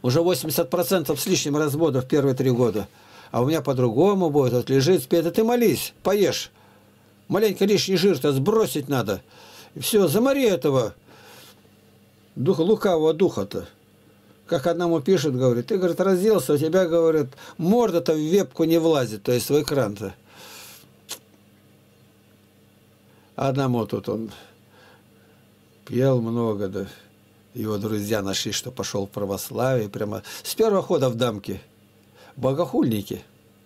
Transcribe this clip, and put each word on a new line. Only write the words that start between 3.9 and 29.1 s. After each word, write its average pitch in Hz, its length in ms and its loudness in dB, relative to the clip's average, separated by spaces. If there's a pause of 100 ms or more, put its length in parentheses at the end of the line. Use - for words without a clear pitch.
будет, 135 220 2
вот 123 160 -2
лежит, 139 340 2
спит. 170 200 0
Да 170 60 0
ты 220 140 2
молись, 233 580 2
поешь. 190 500 0 (760)
Маленько 196 380 0
лишний 190 320 2
жир-то 160 340 2
сбросить 151 560 0
надо. 107 340 -2 (540)
И 147 40 -14
все, 196 280 2
замори 254 380 2
этого 135 500 0 (1400)
духа, 151 260 0
лукавого 170 520 2
духа-то. 156 540 -2 (760)
Как 165 220 -2
одному 170 340 0
пишет, 151 340 2
говорит, 123 320 2
"Ты, 214 100 -2
говорит, 175 220 0
разделся, 190 540 2
у 147 40 2
тебя, 160 280 2
говорит, 160 440 2 (280)
морда-то 185 560 2
в 156 40 0
вебку 165 480 0
не 165 120 2
влазит, 135 460 0
то 127 80 0
есть 123 180 0
в 143 100 4
экран-то". 107 540 -4 (3250)
Одному 131 520 -2
тут 101 200 -6
он 107 240 -6 (1500)
пел 127 360 0
много, 113 460 -2
да. 98 200 -6 (680)
Его 107 240 -6
друзья 104 440 -4
нашли, 95 300 -6
что - 200 -8
пошел 98 360 -6
в - 20 -16
православие, 110 800 -4